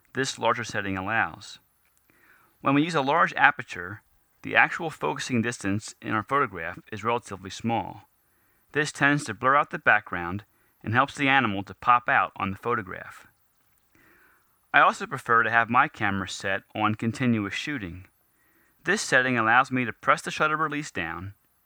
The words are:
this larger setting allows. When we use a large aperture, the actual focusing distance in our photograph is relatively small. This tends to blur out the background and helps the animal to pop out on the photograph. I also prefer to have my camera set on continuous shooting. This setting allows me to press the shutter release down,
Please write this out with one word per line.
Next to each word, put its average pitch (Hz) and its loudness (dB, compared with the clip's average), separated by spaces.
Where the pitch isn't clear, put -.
this 131 -4
larger 117 0
setting 98 -4
allows. 98 -4
When 139 0
we 143 4
use 170 -4
a 147 2
large 160 2
aperture, 110 2
the 107 -4
actual 156 2
focusing 139 -4
distance 104 -4
in 120 -8
our 107 0
photograph 98 -2
is 104 -12
relatively 101 -4
small. 104 -6
This 147 -2
tends 143 2
to 110 -6
blur 127 2
out 151 2
the 175 -8
background 98 0
and 113 -4
helps 131 2
the 143 0
animal 110 2
to 95 -14
pop 123 2
out 107 2
on 98 -4
the 95 -8
photograph. 95 -6
I 143 8
also 196 2
prefer 120 0
to 110 0
have 113 2
my 127 4
camera 98 -2
set 98 -6
on 104 0
continuous 113 -2
shooting. 92 -8
This 196 0
setting 127 2
allows 117 4
me 127 0
to 107 -6
press - 2
the 156 -8
shutter 156 0
release 151 -4
down, 87 -8